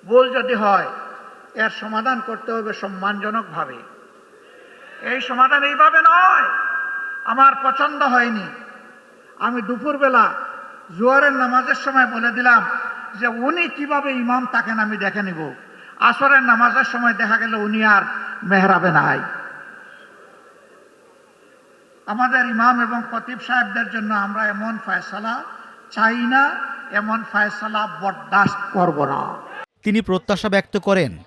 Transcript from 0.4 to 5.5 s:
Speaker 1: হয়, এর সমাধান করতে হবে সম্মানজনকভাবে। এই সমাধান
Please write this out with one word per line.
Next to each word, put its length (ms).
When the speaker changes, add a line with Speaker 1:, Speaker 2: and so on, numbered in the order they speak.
Speaker 1:
হয়, 360
এর 140
সমাধান 560
করতে 260
হবে 220
সম্মানজনকভাবে। 1040
এই 200
সমাধান 420